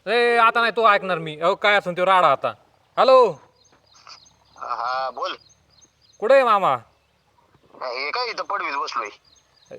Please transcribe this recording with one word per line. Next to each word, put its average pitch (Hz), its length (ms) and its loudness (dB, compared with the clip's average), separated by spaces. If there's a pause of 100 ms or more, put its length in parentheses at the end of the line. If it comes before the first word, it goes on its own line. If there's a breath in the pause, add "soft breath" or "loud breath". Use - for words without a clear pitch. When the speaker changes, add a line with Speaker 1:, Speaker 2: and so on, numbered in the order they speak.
Speaker 1:
ए, 240 300 0
आता 233 240 2
नाही 226 160 0
तो 220 120 2
ऐकणार 190 300 0
मी. 156 220 -10
अहो, 175 140 0
काय 208 220 0
असेल 180 200 -4
तो 180 100 0
राडा 185 260 4
आता. 123 200 -2 (440)
हॅलो? 247 340 4 (1300)
Speaker 2:
हा, 123 540 -6
बोल. 151 260 -8 (840)
Speaker 1:
कुठे 233 140 2
आहे 269 100 6
मामा? 196 300 2 (1080)
Speaker 2:
हे 135 280 -8
काय 247 180 -6
इथं 180 140 -10
पडवीत 175 320 -8
बसलोय. 139 340 -8 (720)